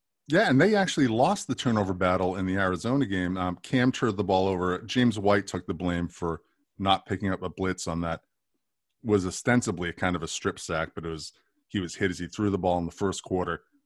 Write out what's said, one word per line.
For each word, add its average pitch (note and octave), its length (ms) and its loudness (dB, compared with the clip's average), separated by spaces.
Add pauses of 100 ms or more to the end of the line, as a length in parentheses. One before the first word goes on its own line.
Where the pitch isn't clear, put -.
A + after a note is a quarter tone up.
(300)
Yeah, F#3 200 4
and C3+ 100 6
they G3 140 6
actually F3+ 340 2
lost C3 400 2
the C3 80 -4
turnover G#2 380 0
battle F#2 440 2
in F#2+ 80 -2
the F#2 100 0
Arizona G2 500 0
game. F#2 320 -2
Um, F#2 240 -4
Cam B2+ 300 2
turned A2 260 -2
the G#2 60 0
ball F#2+ 240 2
over. F2+ 320 0
James A2+ 400 2
White G2+ 280 4
took - 200 -6
the F#2+ 60 -4
blame F2 340 -2
for E2 340 -6 (380)
not G2 260 2
picking G2 240 -2
up F#2 140 -4
a F2+ 60 -6
blitz F#2 380 -4
on E2+ 140 -4
that. E2 200 -4 (840)
Was G2+ 240 2
ostensibly F#2 640 0
a E2 40 -6
kind F2+ 220 -2
of E2 80 -6
a E2 40 -6
strip - 320 -6
sack, E2 360 -4
but E2 100 -10
it E2+ 40 -6
was, D#2 240 -10 (340)
he - 120 -4
was F2 160 -6
hit G2 140 -2
as F2+ 100 -6
he F2+ 80 -6
threw G#2 220 -2
the G2 80 0
ball F2+ 200 0
in F2 80 -4
the E2 60 -6
first G2 300 -4
quarter F2+ 420 -4 (220)